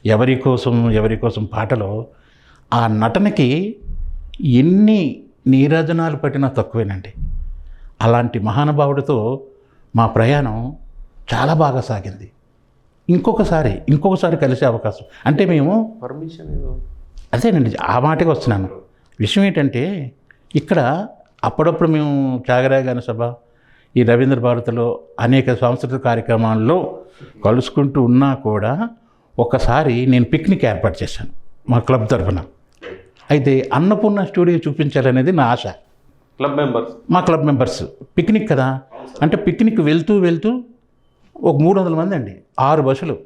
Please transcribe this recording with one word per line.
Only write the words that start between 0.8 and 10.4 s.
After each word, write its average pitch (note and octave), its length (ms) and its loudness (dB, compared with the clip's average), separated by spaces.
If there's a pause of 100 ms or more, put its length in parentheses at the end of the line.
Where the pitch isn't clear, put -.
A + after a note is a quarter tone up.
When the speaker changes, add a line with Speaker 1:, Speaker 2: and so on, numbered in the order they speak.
Speaker 1:
ఎవరి G#2+ 260 2
కోసం" A2 280 -4
పాటలో A2 640 -4 (640)
ఆ A#2+ 140 2
నటనకి C#3+ 880 0 (640)
ఎన్ని F3 840 4 (240)
నీరాజనాలు D3+ 720 2
పట్టినా C#3 320 -2
తక్కువేనండి. G#2 640 -4 (880)
అలాంటి A#2 360 2
మహానుభావుడితో C3+ 1040 0 (540)
మా A#2 100 4
ప్రయాణం B2 680 0 (580)